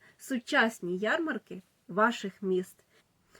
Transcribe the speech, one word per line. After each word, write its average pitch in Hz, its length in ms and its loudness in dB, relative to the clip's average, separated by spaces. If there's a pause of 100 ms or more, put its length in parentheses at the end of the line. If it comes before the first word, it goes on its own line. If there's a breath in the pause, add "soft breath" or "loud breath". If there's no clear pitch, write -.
(180 soft breath)
сучасні 226 800 0
ярмарки 233 640 -2 (260)
ваших 208 520 2
міст? 185 360 -2 (640 soft breath)